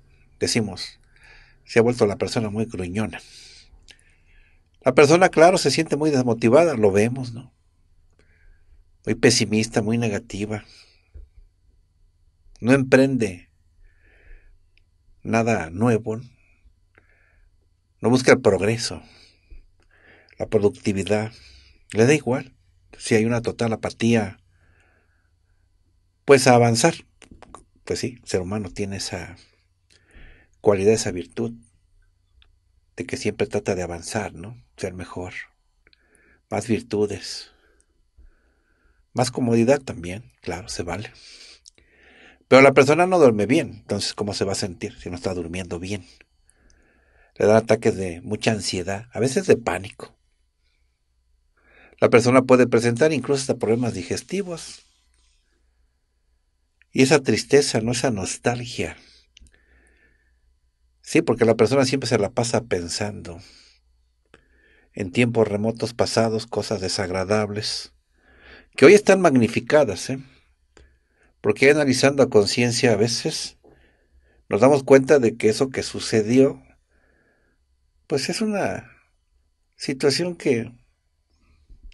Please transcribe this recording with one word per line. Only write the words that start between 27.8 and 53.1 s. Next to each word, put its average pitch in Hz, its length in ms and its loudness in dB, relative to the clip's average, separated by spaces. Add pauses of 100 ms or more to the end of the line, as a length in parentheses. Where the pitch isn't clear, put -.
Pues 90 120 -6
sí, - 240 -10
el - 60 -20
ser 95 140 -2
humano 95 280 -8
tiene 98 280 -8
esa 92 380 -12 (1300)
cualidad, 101 320 2
esa 107 180 -4
virtud 113 420 -8 (1400)
de 90 100 -10
que - 120 -8
siempre 104 300 -4
trata 104 280 -4
de 90 80 -4
avanzar, 85 500 -8
¿no? 107 300 -18 (140)
Ser 92 160 -8
mejor, 90 400 -14 (1160)
más 101 180 -6
virtudes, 104 840 -6 (1600)
más 123 180 -2
comodidad 117 500 2
también, 87 500 -12 (100)
claro, 87 260 -12
se - 160 -10
vale. - 300 -10 (1300)
Pero 131 140 8
la 139 120 8
persona 147 320 4
no 185 140 2
duerme 110 260 4
bien, 127 240 0 (100)
entonces, - 340 -6
¿cómo 101 200 -6
se 101 120 -4
va 95 80 -4
a - 20 -6
sentir 98 440 -10
si - 100 -12
no 90 60 -12
está 92 180 -6
durmiendo 87 460 -10
bien? 92 260 -10 (1300)
Le - 80 0
dan 104 120 6
ataques 110 380 0
de 90 260 -10
mucha 107 300 -6
ansiedad, 98 600 -8
a - 60 -8
veces 131 280 -2
de 104 100 4
pánico. 90 600 -10 (1800)
La - 100 2
persona 123 320 4
puede 127 260 4
presentar 120 460 0